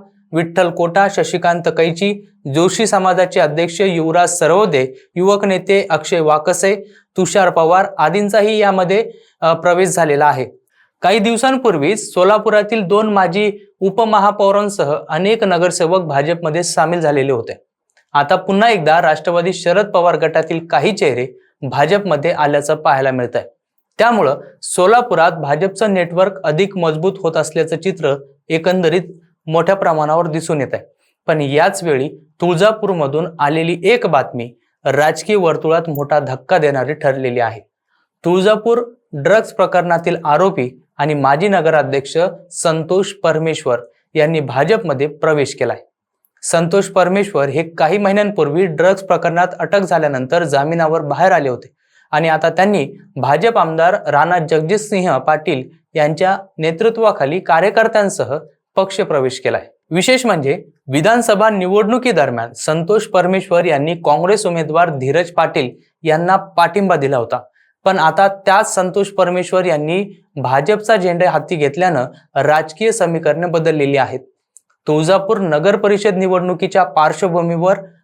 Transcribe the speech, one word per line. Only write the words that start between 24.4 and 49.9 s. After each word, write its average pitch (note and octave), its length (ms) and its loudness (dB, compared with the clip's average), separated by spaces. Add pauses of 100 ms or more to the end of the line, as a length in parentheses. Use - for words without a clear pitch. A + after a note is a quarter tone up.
सोलापुरात F#3 720 2
भाजपचं E3 640 -2
नेटवर्क F3+ 500 0
अधिक E3 340 -2
मजबूत E3 360 -2 (100)
होत E3 140 -2
असल्याचं D#3+ 400 -2
चित्र D#3+ 380 -2 (340)
एकंदरीत E3+ 520 0 (460)
मोठ्या E3 280 0
प्रमाणावर E3 520 0
दिसून D#3+ 340 -4
येत B2 120 -6
आहे. A2 100 -6 (440)
पण D#3 140 0
याच D#3 420 0
वेळी D3 260 -2 (320)
तुळजापूरमधून F3 880 0 (120)
आलेली E3 440 0
एक A#3 240 2
बातमी B2+ 460 -4 (320)
राजकीय D#3 500 0
वर्तुळात D#3+ 540 0
मोठा C#3+ 300 -2
धक्का C3+ 380 -2
देणारी C#3 360 0
ठरलेली C3+ 460 -2
आहे. A2 220 -4 (640)
तुळजापूर G#3+ 560 2 (320)
ड्रग्ज F3 380 2
प्रकरणातील F3 760 0
आरोपी D3+ 560 0 (160)
आणि D3 160 -2
माजी D3 340 2
नगराध्यक्ष D3+ 680 0 (340)
संतोष E3 640 -2
परमेश्वर D#3 640 -2 (340)
यांनी D#3 260 0
भाजपमध्ये C#3+ 680 0
प्रवेश D3 520 -2
केलाय. A#2 180 -4 (640)
संतोष F3 440 0
परमेश्वर F#3 580 0
हे C#3 180 -2
काही E3 340 0
महिन्यांपूर्वी G3 680 0
ड्रग्ज F3+ 360 2
प्रकरणात E3+ 460 0 (120)
अटक F3 200 0
झाल्यानंतर D#3 640 0